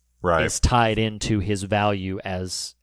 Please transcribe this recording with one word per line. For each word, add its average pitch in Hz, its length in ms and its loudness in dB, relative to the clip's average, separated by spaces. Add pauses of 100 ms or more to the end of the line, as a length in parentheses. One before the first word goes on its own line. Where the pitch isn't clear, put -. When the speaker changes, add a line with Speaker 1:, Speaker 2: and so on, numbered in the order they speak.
(240)
Speaker 1:
Right. 82 200 4
Speaker 2:
is - 160 -2
tied 113 380 4
into 107 420 0
his 98 240 -2
value 101 600 0
as, 92 580 -8